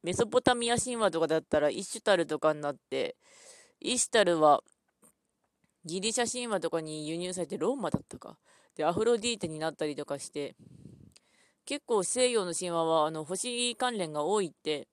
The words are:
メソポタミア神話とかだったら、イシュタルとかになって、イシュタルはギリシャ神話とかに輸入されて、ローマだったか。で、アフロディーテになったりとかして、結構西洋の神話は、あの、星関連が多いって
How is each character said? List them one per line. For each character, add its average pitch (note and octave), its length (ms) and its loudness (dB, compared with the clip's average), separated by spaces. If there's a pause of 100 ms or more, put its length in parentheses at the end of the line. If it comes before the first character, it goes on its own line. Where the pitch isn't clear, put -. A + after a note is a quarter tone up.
メ F3 100 -4
ソ A#3 140 2
ポ A#3+ 160 2
タ B3+ 120 4
ミ A#3 160 0
ア A#3+ 60 2
神 A#3+ 200 -4
話 G#3 160 2
と E3 80 0
か E3 60 4
だ D#3+ 120 2
っ D#3 40 0
た - 180 2
ら、 D3 100 4
イ E3+ 120 -4
シ - 180 -10
ュ - 20 -20
タ G#3 120 6
ル E3+ 120 2
と D3+ 120 -4
か D#3 140 4
に D3+ 80 -4
な D3 120 -4
っ B2+ 40 -8
て、 - 400 -6 (640)
イ B3 180 -2
シ - 100 0
ュ - 20 -14
タ G#3+ 140 4
ル E3+ 160 4
は D3+ 220 8 (1200)
ギ F3 140 -6
リ A3 120 0
シ B3 80 -2
ャ A#3 100 0
神 B3 180 -6
話 G3+ 120 0
と E3 80 -2
か E3 140 -2
に D#3 260 -8
輸 E3 80 -4
入 F3+ 160 -6
さ F3+ 80 -6
れ E3 60 -4
て、 F#3 100 -8
ロ G#3 160 0
ー C#4+ 40 -2
マ G3 140 -4
だ - 100 -2
っ - 20 -20
た - 160 -18
か。 - 180 -20 (400)
で、 D#3+ 80 -2
ア E3 80 2
フ G#3 140 0
ロ A#3+ 100 4
デ A3+ 120 -2
ィ A#3 80 -2
ー - 20 -16
テ F3+ 100 -6
に D#3 100 -10
な D#3+ 120 -2
っ D3 40 -14
た D#3 120 -4
り D3 100 -4
と D3 80 -8
か C#3+ 140 -8
し - 120 -12
て、 C#3+ 260 -8 (1080)
結 C#4+ 220 -8
構 G#3+ 160 2
西 B3 260 0
洋 A3+ 160 0
の E3+ 80 -4
神 F3 200 -6
話 E3 120 2
は、 D#3+ 220 4
あ D#3+ 40 0
の、 D#3 140 -6
星 A#3+ 520 -4
関 B3 200 -2
連 E3 160 -4
が D3 120 -2
多 G3+ 180 2
い E3+ 60 -4
っ - 40 -8
て D3+ 400 -6